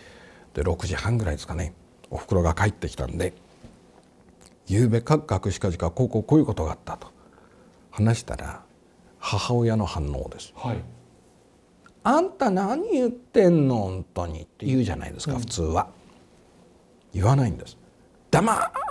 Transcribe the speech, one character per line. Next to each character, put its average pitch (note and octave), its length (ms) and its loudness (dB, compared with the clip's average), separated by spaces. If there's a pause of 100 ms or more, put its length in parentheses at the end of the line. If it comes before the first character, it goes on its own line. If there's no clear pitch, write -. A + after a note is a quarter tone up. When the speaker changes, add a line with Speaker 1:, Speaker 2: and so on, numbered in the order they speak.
(560)
Speaker 1:
で、 - 80 -2
六 E2+ 240 -2
時 F2+ 80 -4
半 A#2 240 0
ぐ A2 60 -2
ら E2 60 -2
い D2+ 40 -2
で C#2+ 40 -10
す - 80 -16
か F2 60 -8
ね、 D#2+ 200 -6 (360)
お - 80 -8
ふ - 80 -12
く - 80 -2
ろ F2+ 80 4
が E2+ 140 4
帰 G2+ 140 2
っ - 20 -8
て - 180 -8
き - 60 -16
た C2+ 100 -4
ん D#2+ 140 -6
で、 - 140 -2 (1300)
「ゆ G#2+ 200 2
う A#2 40 4
べ A2 120 2
か、 D3+ 180 2
学 G2+ 320 -2
士 - 80 -6
か G2+ 100 0
じ E2+ 80 -4
か、 E2 140 -2
こ B2+ 140 0
う A2 40 -2
こ A2+ 100 -2
う G#2 40 -4
こ D3 140 4
う - 20 8
い - 20 4
う - 40 4
こ G#2+ 100 -4
と E2+ 100 -4
が D#2 60 -4
あ D#2+ 40 -8
っ - 80 -20
た」 - 140 -10
と - 100 -18 (840)
話 A2+ 280 2
し - 40 -14
た - 120 -8
ら、 - 280 -12 (560)
母 - 340 -2
親 A#2 220 2
の G#2+ 100 0
反 D2+ 260 -4
応 C2+ 180 -6
で - 100 -16
す。 - 160 -18
Speaker 2:
は A#2+ 180 -6
い。 - 40 -4 (1200)
Speaker 1:
「あ C4+ 200 4
ん F#4+ 100 0
た B3+ 180 0
何 G3+ 420 0
言 B3+ 180 2
っ - 20 -6
て - 380 4
ん D#3 180 6
の、 B2+ 100 2
本 F#2+ 360 -4
当 F2+ 120 -4
に」 D#2+ 180 -8
っ - 20 -16
て - 200 -12
言 C3 140 2
う B2 40 2
じ G2 80 -2
ゃ D#2 40 -2
な D2+ 120 -8
い - 60 -12
で - 60 -14
す - 80 -8
か、 C#3+ 60 -4
Speaker 2:
う - 20 -4
ん。 B2 40 -6
Speaker 1:
普 A#2 60 -6
通 G#2 180 -6
は。 E2 260 0 (1200)
言 F#2 120 0
わ B2+ 100 6
な C3+ 100 4
い G#2 60 0
ん C2+ 60 -6
で - 100 -14
す。 - 100 -20 (540)
黙 G#3+ 400 2 (200)